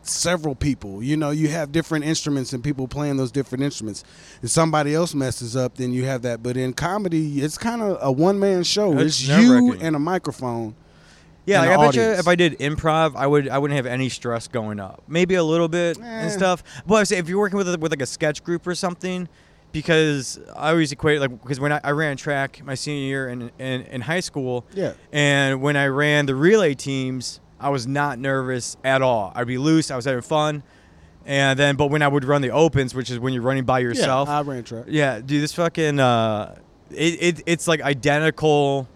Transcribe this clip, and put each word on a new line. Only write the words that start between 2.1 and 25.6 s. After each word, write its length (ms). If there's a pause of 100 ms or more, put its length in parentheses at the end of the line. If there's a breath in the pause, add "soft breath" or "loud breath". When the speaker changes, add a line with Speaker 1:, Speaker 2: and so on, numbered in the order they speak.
Speaker 1:
and 100
people 240
playing 300
those 140
different 320
instruments. 400 (380 loud breath)
If 80
somebody 460
else 180
messes 420
up, 200
then 180
you 120
have 180
that. 180
But 160
in 160
comedy, 680
it's 160
kinda 440
a 100
one-man 520
show. 340
Speaker 2:
It's 220
Speaker 1:
It's 80
you 80 (140)
Speaker 2:
nerve-wracking. 320
Speaker 1:
and 140
a 40
microphone 760 (680 soft breath)
Speaker 2:
Yeah, 160
Speaker 1:
and 80
Speaker 2:
like, 80
Speaker 1:
an 60
Speaker 2:
I 40
bet 80
you 60
Speaker 1:
audience. 180
Speaker 2:
if 80
I 80
did 240
improv, 560
I 120
would, 220
I 80
wouldn't 180
have 120
any 220
stress 380
going 320
up. 280
Maybe 280
a 80
little 240
bit 300
and 320
Speaker 1:
Eh. 0
Speaker 2:
stuff. 340 (240 loud breath)
But 80
I 80
say 140
if 120
you're 100
working 180
with, 100 (120)
with, 120
like, 100
a 40
sketch 380
group 240
or 80
something, 520 (440 soft breath)
because 680 (160)
I 160
always 200
equate, 300
like, 240
'cause 140
when 120
I, 120
I 80
ran 260
track 480
my 80
senior 320
year 240
in, 300
in, 240
in 180
high 200
school, 520
Speaker 1:
Yeah. 200 (200)
Speaker 2:
and 480